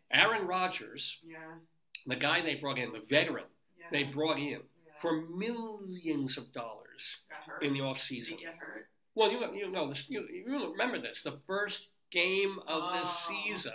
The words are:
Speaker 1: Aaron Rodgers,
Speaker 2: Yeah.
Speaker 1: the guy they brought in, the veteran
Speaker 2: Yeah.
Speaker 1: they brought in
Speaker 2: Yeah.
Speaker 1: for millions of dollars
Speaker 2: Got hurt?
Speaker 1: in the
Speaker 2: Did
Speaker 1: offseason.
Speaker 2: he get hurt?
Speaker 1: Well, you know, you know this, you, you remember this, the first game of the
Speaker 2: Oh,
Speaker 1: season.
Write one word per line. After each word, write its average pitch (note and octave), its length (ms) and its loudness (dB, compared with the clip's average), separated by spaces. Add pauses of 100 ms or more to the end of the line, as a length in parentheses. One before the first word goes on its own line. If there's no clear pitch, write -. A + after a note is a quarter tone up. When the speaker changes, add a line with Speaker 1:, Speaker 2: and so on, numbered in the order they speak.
(100)
Speaker 1:
Aaron G3+ 360 6
Rodgers, F3 760 0
Speaker 2:
Yeah. D#3+ 300 -12 (520)
Speaker 1:
the B2+ 100 0
guy D3+ 260 4
they D3+ 140 0
brought C3+ 220 0
in, A#2+ 140 -2
the A2 80 -8
veteran C#3 460 4 (320)
Speaker 2:
Yeah. - 120 -16
Speaker 1:
they C#3+ 140 4
brought C#3+ 340 2
in C#3 240 -2 (220)
Speaker 2:
Yeah. - 140 -20
Speaker 1:
for D#3+ 240 2
millions F#3 1120 -2
of A#2+ 160 -10
dollars - 680 -8 (120)
Speaker 2:
Got D3+ 140 -8
hurt? - 200 -8
Speaker 1:
in C#3+ 80 4
the C#3 80 0
Speaker 2:
Did C#3 60 0
Speaker 1:
offseason. C3 400 -2
Speaker 2:
he - 180 -6
get - 120 -10
hurt? - 340 -12 (240)
Speaker 1:
Well, A3 180 6
you B3 80 0
know, G#3+ 120 -2
you G3 180 -4
know E3+ 180 0
this, C#3 220 -6
you, - 180 -4
you G3+ 440 -4
remember G#3+ 280 0
this, A#2+ 220 -6
the C#3+ 240 -6
first G3+ 420 -2 (220)
game F#3+ 560 4
of D#3+ 160 2 (100)
the F3+ 100 2
Speaker 2:
Oh, F#3+ 420 -2
Speaker 1:
season. G#3 300 -2